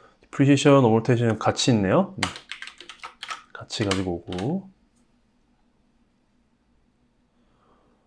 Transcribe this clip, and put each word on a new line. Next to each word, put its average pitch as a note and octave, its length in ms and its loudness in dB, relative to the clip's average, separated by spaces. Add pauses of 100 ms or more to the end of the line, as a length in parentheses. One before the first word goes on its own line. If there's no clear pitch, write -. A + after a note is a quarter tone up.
(220)
디프리시에이션, C#3 640 4
어몰타이제이션 A2+ 540 2
같이 - 320 -2
있네요. A2+ 460 0
음. - 40 -12 (1300)
같이 - 320 -8
가지고 F#2 420 -4
오고. A2+ 440 -6 (3250)